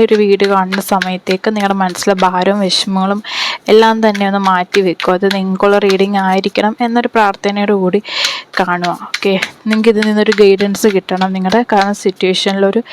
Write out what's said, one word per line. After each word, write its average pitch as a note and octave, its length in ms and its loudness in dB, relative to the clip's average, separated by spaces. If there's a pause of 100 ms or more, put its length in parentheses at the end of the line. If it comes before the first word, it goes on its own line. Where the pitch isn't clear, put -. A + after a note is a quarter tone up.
ഒരു A3 160 2
വീഡിയോ G3 320 2
കാണുന്ന F#3+ 300 0 (100)
സമയത്തേക്ക് F#3 640 -2
നിങ്ങളുടെ G3 260 0
മനസ്സിലെ F#3 320 -2 (100)
ഭാരവും F#3 400 0
വിഷമങ്ങളും F#3+ 560 -2 (520)
എല്ലാം A3+ 320 4
തന്നെ G3+ 240 0
ഒന്ന് G3 200 -2
മാറ്റി F#3 380 0
വെക്കുക. F3+ 320 0
അത് G3 80 0 (100)
നിങ്ങൾക്കുള്ള F#3+ 480 2
റീഡിംഗ് G3 340 2 (120)
ആയിരിക്കണം G3 420 0 (140)
എന്നൊരു A#3 280 -2
പ്രാർത്ഥനയോട് G3+ 680 0
കൂടി F3+ 180 0 (580)
കാണുക. F3 360 -2 (160)
ഓക്കെ, G3 240 -2 (340)
നിങ്ങൾക്ക് A3 260 2
ഇതിൽ G#3+ 140 0
നിന്നൊരു G#3+ 340 2
ഗൈഡൻസ് G3+ 540 2
കിട്ടണം F#3 400 -2
നിങ്ങളുടെ F#3+ 260 0 (120)
കറന്റ് G3+ 300 0
സിറ്റുവേഷനിലൊരു G3 760 0 (100)